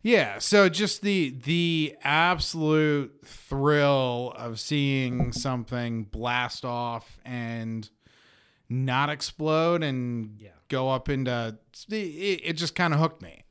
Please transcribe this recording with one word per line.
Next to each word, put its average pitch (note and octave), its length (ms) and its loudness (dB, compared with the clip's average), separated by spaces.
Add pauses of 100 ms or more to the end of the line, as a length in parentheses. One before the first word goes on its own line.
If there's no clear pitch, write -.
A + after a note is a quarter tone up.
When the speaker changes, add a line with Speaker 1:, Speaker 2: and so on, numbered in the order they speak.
Speaker 1:
Yeah, D3 360 4
so G3+ 300 6
just F#3 320 -2
the, F#3+ 300 2 (120)
the E3 600 2
absolute D#3 1200 2
thrill C#3 1120 2
of A#2 220 -8
seeing C3+ 760 0
something A#2+ 720 -4
blast A#2+ 600 -4
off A#2+ 600 -8
and A2+ 640 -6 (800)
not C3 400 0
explode D#3 720 0
and A#2+ 580 -4
Speaker 2:
Yeah. G#2 100 -20 (200)
Speaker 1:
go C3 200 0
up C3 200 -2
into, B2 480 -2 (320)
it, G#3+ 60 -4 (480)
it E3 100 -2
just D#3+ 220 -6
kinda E3 220 2
hooked D#3+ 240 0
me. - 300 -20